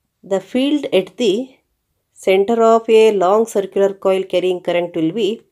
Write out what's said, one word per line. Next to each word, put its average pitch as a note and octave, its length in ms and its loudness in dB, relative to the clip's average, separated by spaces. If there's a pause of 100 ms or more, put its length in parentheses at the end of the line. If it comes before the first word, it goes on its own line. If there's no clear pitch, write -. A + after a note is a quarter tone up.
(220)
the F#3 180 -4
field C4+ 540 -4
at - 240 -2
the A#3 400 -4 (560)
center G3 480 0
of A3+ 260 4
a A3 260 4
long G3+ 340 2
circular G3 480 -2
coil F#3+ 280 -2
carrying F3+ 380 -2
current F3 340 -4
will D#3+ 160 -2
be G#3+ 300 -4 (100)